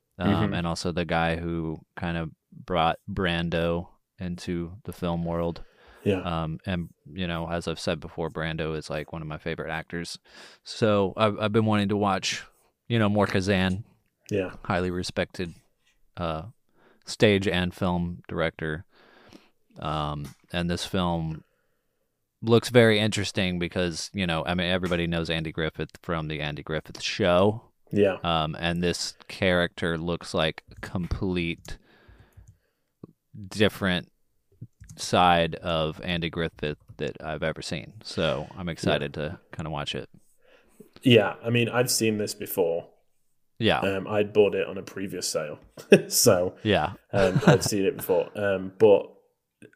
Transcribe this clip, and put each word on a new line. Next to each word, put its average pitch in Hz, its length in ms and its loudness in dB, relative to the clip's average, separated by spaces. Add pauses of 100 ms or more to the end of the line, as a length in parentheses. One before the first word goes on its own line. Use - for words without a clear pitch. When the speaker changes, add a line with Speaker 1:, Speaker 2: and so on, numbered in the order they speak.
(180)
Speaker 1:
um, 90 100 0
Speaker 2:
Mm-hmm. - 260 2
Speaker 1:
and - 120 -2
also 85 260 -2
the 85 120 0
guy 82 320 2
who 82 440 -4 (160)
kind 85 200 -4
of 82 140 -6 (220)
brought 82 460 0 (120)
Brando 85 800 0 (300)
into 87 540 -6 (120)
the 87 100 -10
film 85 320 -4
world. 85 360 -4 (420)
Speaker 2:
Yeah. 95 180 2
Speaker 1:
Um, 80 420 -4
and, 90 240 -4 (240)
you 90 140 -6
know, 82 240 -4
as 85 180 -4
I've 80 120 -4
said 85 200 -2
before, 82 300 -6
Brando 80 460 -4
is, 76 120 -10
like, 76 240 -6
one 80 80 -8
of 78 80 -10
my 76 100 -10
favorite 78 320 -6
actors. 80 480 -8 (460)
So 101 540 2
I've, 104 200 2
I've 107 140 -2
been 110 140 4
wanting 104 240 2
to 104 80 0
watch, 98 440 0 (460)
you 117 100 2
know, 107 120 4
more 104 160 4
Kazan. 95 580 0 (460)
Speaker 2:
Yeah. 95 220 -2 (120)
Speaker 1:
Highly 92 260 0
respected, 90 600 -4 (640)
uh, 82 280 -4 (600)
stage 101 420 4
and 90 280 0
film 87 540 -2
director. 80 560 -4 (960)
Um, 73 560 -6 (180)
and 87 180 -2
this 85 160 -4
film 85 580 -2 (960)
looks 113 300 4
very 113 280 8
interesting 101 600 0
because, 87 560 -2
you 98 120 -2
know, 80 200 0
I 87 80 0
mean, 87 140 0
everybody 90 380 0
knows 82 220 -2
Andy 80 240 -2
Griffith 78 380 -4 (120)
from 80 260 -4
The 76 120 -6
Andy 73 220 -6
Griffith - 400 -8
Show. 101 600 2 (280)
Speaker 2:
Yeah. 101 320 4
Speaker 1:
Um, 80 340 0
and 85 240 -2
this - 320 -2 (140)
character 87 720 0
looks 85 340 -6
like 80 300 0 (100)
a - 80 -20
complete - 960 -4 (1700)
different 95 600 0 (840)
side 85 600 4
of 80 460 -4
Andy 85 280 -4
Griffith 78 480 -4 (180)
that 71 260 -6
I've 78 200 -8
ever 80 200 -4
seen. - 400 -10
So 76 540 -2
I'm 87 120 -8
excited 73 480 -2
Speaker 2:
Yeah. 78 60 -4
Speaker 1:
to 76 180 -8 (120)
kinda 78 180 -8
watch 73 240 -6
it. - 140 -10 (920)
Speaker 2:
Yeah, 107 400 8
I 117 80 -4
mean, 120 180 2
I've 123 220 0
seen 110 280 2
this 101 160 -4
before. 85 540 -2 (720)
Speaker 1:
Yeah. 90 220 2
Speaker 2:
Um, 95 260 -2
I'd 104 260 0
bought 101 220 6
it 95 120 0
on 95 120 -8
a 92 40 -10
previous 90 460 -8
sale. 76 300 -4 (320)
<laughs> - 180 8
So, 92 540 4
Speaker 1:
Yeah. 90 320 2 (180)
Speaker 2:
um, 95 300 4
Speaker 1:
<laughs> - 40 4
Speaker 2:
I've 95 180 6
seen 98 200 0
it 95 140 0
before. - 360 0
Um, 95 440 -2
but, 104 340 8 (640)